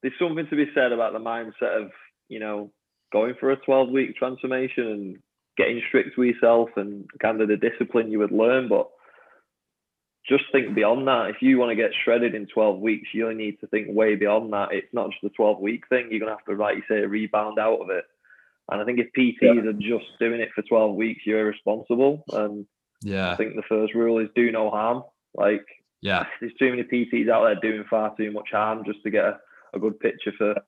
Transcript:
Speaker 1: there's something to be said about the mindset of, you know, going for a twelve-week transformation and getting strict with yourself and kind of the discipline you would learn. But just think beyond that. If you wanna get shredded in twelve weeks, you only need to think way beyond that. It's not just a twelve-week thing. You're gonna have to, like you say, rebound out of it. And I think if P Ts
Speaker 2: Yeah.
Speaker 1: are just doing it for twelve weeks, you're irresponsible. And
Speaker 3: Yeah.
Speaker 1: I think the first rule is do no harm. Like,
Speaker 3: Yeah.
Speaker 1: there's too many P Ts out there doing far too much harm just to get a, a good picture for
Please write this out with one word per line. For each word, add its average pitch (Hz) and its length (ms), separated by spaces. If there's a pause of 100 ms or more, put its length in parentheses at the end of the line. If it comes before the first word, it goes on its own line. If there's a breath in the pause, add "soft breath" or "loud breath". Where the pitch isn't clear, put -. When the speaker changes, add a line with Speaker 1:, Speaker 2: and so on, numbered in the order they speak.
Speaker 1:
there's 131 160
something 165 300
to 156 80
be 147 180
said 127 180
about 117 220
the 110 40
mindset 113 640
of, 95 80 (380)
you 110 120
know, 104 320 (380)
going 117 300
for 135 120
a 139 40
twelve-week 135 600
transformation 131 720
and 101 320 (380)
getting 117 320
strict - 300
with 123 160
yourself 117 420
and 101 320 (120)
kind 110 200
of 107 80
the 107 80
discipline 113 540
you 107 80
would 101 140
learn. 120 360
But 104 220 (1400 soft breath)
just 139 260
think 113 220
beyond 113 320
that. 117 220
If 107 140
you 131 160
wanna 117 180
get 110 160 (100)
shredded 117 320
in 104 120
twelve 104 340
weeks, 107 320
you 113 160
only 110 160
need 104 160
to 104 60
think 107 240
way 107 240
beyond 104 400
that. 101 180
It's - 200
not 107 180
just - 120
a 101 60
twelve-week 107 600
thing. 123 220
You're 110 100
gonna 110 120
have 107 140
to, 104 80
like 104 220
you 101 120
say, 107 160
rebound 107 540
out 110 220
of 90 100
it. 90 140 (680 soft breath)
And 101 100
I 104 60
think 123 120
if 117 140
P 123 200
Ts - 100
Speaker 2:
Yeah. 120 260
Speaker 1:
are 110 60
just 107 320 (120)
doing 117 220
it 110 140
for 107 80
twelve 110 320
weeks, 110 320
you're 107 140
irresponsible. 113 920
And 104 340 (360)
Speaker 3:
Yeah. 95 300
Speaker 1:
I - 40
think 110 180
the 107 140
first 107 240
rule 113 260
is 110 160
do 120 160
no 110 200
harm. 113 340 (300)
Like, 101 320 (340)
Speaker 3:
Yeah. 92 260 (140)
Speaker 1:
there's 113 140
too 131 160
many 123 140
P 123 200
Ts 113 240
out 113 160
there 107 120
doing 107 280
far 110 320
too 107 160
much 104 180
harm 107 360
just 107 160
to 107 80
get 98 160
a, 104 140 (340 soft breath)
a 98 40
good 104 220
picture - 380
for 104 180 (120)